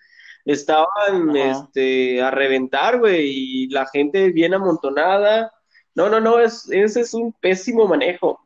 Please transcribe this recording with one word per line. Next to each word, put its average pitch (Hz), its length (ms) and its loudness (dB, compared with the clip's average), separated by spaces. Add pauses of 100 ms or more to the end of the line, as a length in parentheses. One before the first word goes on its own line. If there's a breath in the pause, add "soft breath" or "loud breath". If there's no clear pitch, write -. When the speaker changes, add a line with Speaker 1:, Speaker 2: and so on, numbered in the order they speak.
(460 loud breath)
Speaker 1:
estaban, 165 840 0
Speaker 2:
Ajá. 135 220 0
Speaker 1:
este, 131 720 -2
a 131 80 0
reventar, 135 680 0
güey, 175 300 2
y 131 400 -6
la 135 160 -2
gente 151 460 0
bien 170 240 2
amontonada. 196 960 0 (400 soft breath)
No, 175 160 0
no, 220 100 2
no, 226 200 2
es, 226 320 0
ese 214 300 2
es 233 120 -6
un 233 200 -6
pésimo 202 540 0
manejo. 170 580 0